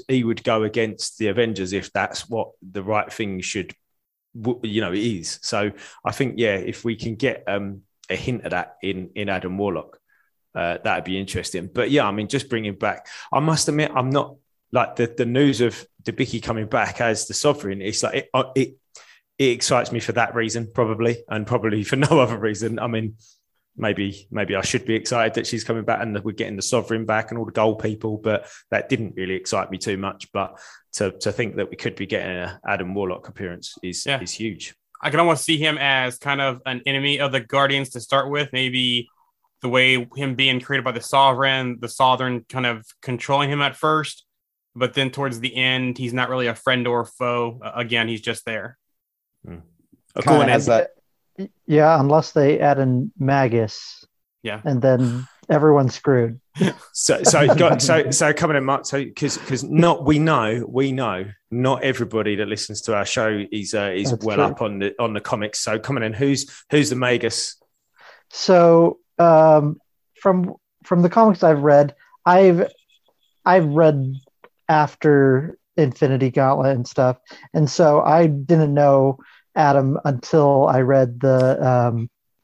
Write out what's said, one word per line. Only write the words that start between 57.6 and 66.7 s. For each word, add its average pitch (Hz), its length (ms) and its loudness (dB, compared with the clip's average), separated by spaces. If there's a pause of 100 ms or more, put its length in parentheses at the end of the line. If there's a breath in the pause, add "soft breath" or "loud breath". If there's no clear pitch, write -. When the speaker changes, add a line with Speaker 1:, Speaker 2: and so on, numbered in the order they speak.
Speaker 1:
so, 147 340 2
so 151 220 2
coming 156 240 0
in, 135 80 -2
Mark. 139 200 -2
So, 139 200 -4 (100)
'cause, - 220 -4
'cause 131 260 -6
not, 156 420 2
we 147 140 4
know, 120 480 0
we 131 240 -2
know, 107 340 -4 (260)
not 127 320 0
everybody 110 540 -2
that 104 100 -4
listens 104 340 -8
to 110 140 -2
our 101 100 -2
show 110 460 -2
is, 104 220 -8
uh, 101 220 -2
is 101 160 -2
Speaker 4:
That's 110 140 -4
Speaker 1:
well 104 120 -2
Speaker 4:
true. - 80 4
Speaker 1:
up - 160 -4
on 104 180 -6
the, 101 200 -4
on 113 140 -2
the 101 80 -6
comics. 107 380 -6
So, 110 200 -4
coming 131 240 -4
in, 110 100 -4
who's, 139 360 -2 (200 loud breath)
who's 147 200 2